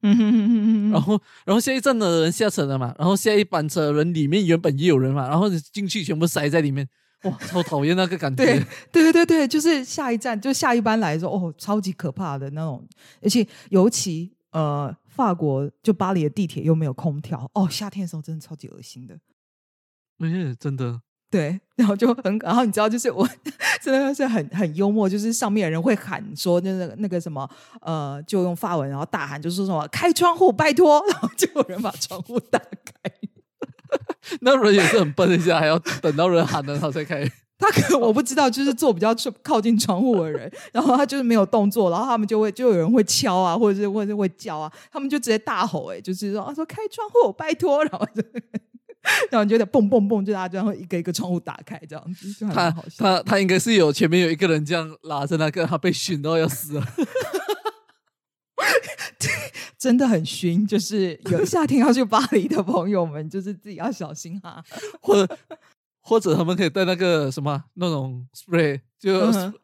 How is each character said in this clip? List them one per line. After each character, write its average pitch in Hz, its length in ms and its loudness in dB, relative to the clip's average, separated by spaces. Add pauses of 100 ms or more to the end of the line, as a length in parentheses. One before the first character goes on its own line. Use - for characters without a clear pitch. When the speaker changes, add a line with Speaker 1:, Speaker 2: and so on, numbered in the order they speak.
Speaker 1:
嗯 208 140 4
哼 214 160 4
哼 220 160 4
哼 - 0 -
哼 220 180 4
哼。 214 240 2
Speaker 2:
然 165 120 2
后， 196 180 0 (240)
然 196 100 2
后 226 60 4
下 262 120 -2
一 262 80 -2
站 254 180 2
的 170 240 2
人 165 100 2
下 214 160 0
车 185 180 -2
了 135 120 -2
嘛， 123 200 -6
然 151 80 0
后 190 80 4
下 214 180 0
一 208 120 4
班 156 240 -2
车 147 240 0
人 156 220 2
里 156 120 0
面 190 180 2
原 165 160 4
本 151 180 0
也 160 80 0
有 156 120 6
人 131 140 0
嘛， 139 160 -2
然 151 100 2
后 208 120 2
进 185 360 -6
去 190 160 -6
全 151 160 -4
部 165 80 2
塞 147 220 0
在 160 120 2
里 147 100 0
面。 135 180 -4 (360)
哇， 180 120 -4 (120)
超 175 140 -2
讨 147 220 -2
厌 160 100 2
那 185 120 0
个 180 100 -6
感 147 180 -4
觉。 131 100 0
Speaker 1:
<laughs> - 20 6
对， - 180 4 (260)
对， 339 140 4
对， 320 80 6
对， 339 140 6
对， 320 200 4
就 302 140 0
是 302 240 2
下 269 260 -6
一 233 60 0
站， 220 240 -4
就 262 100 -2
下 262 240 2
一 240 60 4
班 220 200 2
来 175 120 0
的 160 80 -2
时 180 60 -4
候， 135 60 -4
哦， 175 260 -4
超 208 200 -2
级 190 140 -4
可 160 180 -6
怕 151 280 -6
的 139 140 -8
那 156 100 -8
种。 151 200 -6 (380)
而 - 80 2
且 220 180 2 (220)
尤 196 220 4
其， 175 420 -6 (200)
呃， 147 440 -2 (100)
法 226 280 0
国， 143 360 -2 (120)
就 220 100 2
巴 190 220 0
黎 175 80 0
的 147 80 0
地 190 160 -2
铁 - 160 -8
又 160 120 4
没 160 120 0
有 127 80 -4
空 147 260 -4
调， 123 320 -10
哦， 190 180 2
夏 202 200 -8
天 196 100 -10
的 180 80 -6
时 165 80 -12
候 151 60 -10
真 160 120 -12
的 160 60 -12
超 156 160 -18
级 - 120 -18
恶 - 120 -20
心 123 260 -20
的。 92 120 -20 (1000)
Speaker 2:
哎， 165 380 -4
真 139 160 -6
的。 120 280 -6 (280)
Speaker 1:
对， 180 300 0 (160)
然 240 100 4
后 202 80 4
就 233 200 2
很， 214 240 -4
然 185 180 0
后 247 80 4
你 214 80 0
知 - 80 -2
道， 214 80 4
就 226 100 -2
是 233 120 -2
我 208 180 0 (240)
<laughs> - 300 -2
真 269 100 0
的 269 220 2
是 277 120 -2
很， 220 220 -2
很 165 260 -2
幽 196 160 2
默， 208 160 2
就 190 120 0
是 214 120 -2
上 226 220 -2
面 208 140 2
的 156 40 0
人 160 100 -2
会 214 140 2
喊 202 300 -8 (100)
说， 175 280 0
那 190 100 -4
个， 180 260 -6
那 208 80 -4
个 180 140 -2
什 165 100 -10
么， 139 180 -8 (340)
呃， 147 400 -6
就 185 220 -2
用 175 120 -4
法 175 220 -4
文， 139 100 -2
然 139 100 -6
后 147 60 -4
大 165 220 -6
喊， 143 140 -10
就 160 100 -6
说 190 160 -4
什 190 40 -4
么 156 220 -2
：“开 349 180 0
窗 349 240 4
户， 349 160 6
拜 302 220 2
托。” 294 340 6
<laughs> 392 60 2
然 - 80 -2
后 233 160 -4
就 370 180 2
有 294 140 0
人 185 140 -10
把 214 100 -4
窗 190 300 -10
户 240 180 -4
打 - 180 -2
开。 - 540 -10 (800)
Speaker 2:
<laughs> - 520 -8
那 262 140 6
人 214 160 4
也 196 140 6
是 226 120 4
很 151 160 2
笨 180 180 2
一 175 100 2
下， 165 160 2
还 156 80 2
要 156 100 4 (240)
等 156 160 0
到 170 120 2
人 165 180 4
喊 143 180 -4
了 143 140 -6
他 151 120 -4
才 147 140 -6
开。 143 200 -6 (180)
Speaker 1:
<laughs> - 160 -20
他 392 120 2
可 - 100 2 (100)
能， 294 100 4
我 233 120 4
不 226 100 2
知 240 120 -4
道， 277 140 4
就 262 160 -2
是 285 80 2
坐 254 200 2
比 170 80 0
较 214 140 2
靠， 233 160 -6 (120)
靠 - 180 0
近 226 160 2
窗 202 240 0
户 226 220 2
的 160 80 -4
人， 135 280 -10
<laughs> - 140 -20
然 233 100 0
后 262 140 4
他 285 80 4
就 277 120 -4
是 277 60 -2
没 233 120 2
有 208 100 6
动 202 260 2
作， 196 200 2
然 170 80 0
后 233 80 -2
他 247 100 0
们 214 100 -2
就 214 140 0
会， 214 120 2
就 247 160 0
有 208 80 4
人 170 160 2
会 233 120 6
敲 190 320 0
啊， 180 220 2
或 208 140 4
者 196 60 -2
是， 202 100 -2
或 202 160 -2
者 202 60 -4
是 214 40 -4
会 202 160 0
叫 165 280 -12
啊， 156 140 -10 (200)
他 302 80 -8
们 277 100 -4
就 294 80 0
直 240 60 -6
接 220 140 2
大 214 280 -2
吼， 143 260 -6
哎， 87 80 -12
就 185 140 -6
是 196 180 -8
说， 208 100 -6
啊， 277 120 -10
说 320 120 -6
：“开 427 220 -10
窗 427 220 -10
户， 466 220 4
拜 311 220 -6
托。” 302 300 0
然 294 140 -6
后 - 160 -4
就， 214 80 -4
<laughs> - 1080 -6
然 240 100 2
后 - 20 4
你 208 80 2
就 226 80 4
得 220 80 2
蹦 208 240 4
蹦 214 160 4
蹦， 202 180 0
就 208 80 -4
大 190 140 -4
家 - 20 -6
就 180 80 -8
然 185 80 -2
后 208 80 0
一 180 120 -10
个 180 120 -6
一 170 60 -2
个 180 100 -4
窗 - 160 -6
户 180 120 -2
打 - 260 -14
开 - 100 -16 (120)
这 151 80 -16
样 175 180 -14
子， 190 180 -16
就 214 140 -8
还 185 80 -4
蛮 175 180 2
好 165 160 -6
笑。 - 160 -6
Speaker 2:
他， 190 120 4
他， 170 60 -2
他 196 180 2
应 190 80 2
该 185 100 4
是 226 140 0
有， 170 200 6
前 160 160 2
面 175 140 4
有 165 80 2
一 165 60 -2
个 175 100 0
人 156 180 2
这 151 120 -4
样 160 260 -6
拉 143 240 -6
着 165 100 -2
那 156 140 2
个， 165 160 -2
他 156 100 -2
被 170 160 0
熏 151 300 -4
到 160 160 0
要 160 80 2
死 151 280 -8
了。 143 120 -4
<laughs> - 100 -10 (2250)
Speaker 1:
对， - 120 -4 (460)
真 247 220 2
的 262 100 4
很 175 160 2
熏， 175 420 -2
就 202 120 0
是 190 400 -2 (120)
有 381 140 2
夏 349 220 0
天 254 140 2
要 269 120 6
去 254 120 2
巴 214 160 2 (120)
黎 202 160 2
的 302 140 0
朋 185 260 -2
友 190 160 0
们， 156 240 -8
就 196 120 -8
是 190 120 -8
自 185 160 -16
己 196 80 -16
要 233 160 -6
小 160 220 -12
心 170 260 -14
哈。 170 220 -20 (180)
Speaker 2:
<laughs> 415 200 -16
或 403 140 2
者， - 240 2 (640)
或 226 180 2
者 185 160 2
他 180 100 2
们 175 120 -2
可 185 80 0
以 160 60 2
带 190 140 0
那 180 100 0
个 170 360 0
什 139 120 -8
么， 143 200 -4 (120)
那 180 160 -2
种 131 440 -6
spray， 156 460 0 (180)
就 190 200 0
Speaker 1:
嗯 214 140 4
哼。 202 320 -2